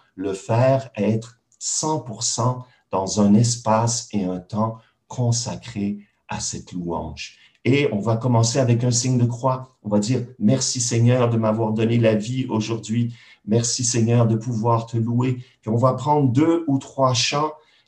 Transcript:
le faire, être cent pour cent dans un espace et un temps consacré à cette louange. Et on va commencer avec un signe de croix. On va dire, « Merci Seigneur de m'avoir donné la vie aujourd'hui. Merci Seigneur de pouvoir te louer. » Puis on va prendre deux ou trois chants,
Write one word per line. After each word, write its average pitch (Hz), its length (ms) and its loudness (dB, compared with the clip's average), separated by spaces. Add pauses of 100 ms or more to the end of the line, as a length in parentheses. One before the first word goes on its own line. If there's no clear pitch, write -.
(160)
le 95 180 -6
faire, 131 640 0
être 107 440 -2 (180)
cent - 420 -4
pour 110 240 -10
cent 123 420 -2 (260)
dans 95 280 -2
un 101 140 6
espace 113 800 2
et 101 140 -2
un 90 140 -4
temps 110 380 -4 (300)
consacré 101 880 -4 (320)
à - 100 -6
cette - 320 -8
louange. 82 680 -8 (280)
Et 143 260 2
on 104 80 -2
va 113 160 0
commencer 117 440 2
avec 120 240 2
un 123 80 2
signe 127 260 0
de 120 80 4
croix. 131 580 -4
On 104 60 -8
va 104 100 2
dire, « 120 260 -2 (140)
Merci 127 400 0
Seigneur 120 500 4
de 117 80 2
m'avoir 110 360 0
donné 113 240 2
la 113 180 4
vie 123 320 -4
aujourd'hui. 110 680 -2 (320)
Merci 117 380 0
Seigneur 117 440 2
de 113 80 2
pouvoir 113 500 -2
te - 120 -6
louer. » 120 460 -2 (180)
Puis - 80 -8
on 107 60 0
va 127 180 2
prendre 147 380 2
deux 165 360 2
ou 135 100 0
trois 131 360 0
chants, 147 380 -2 (360)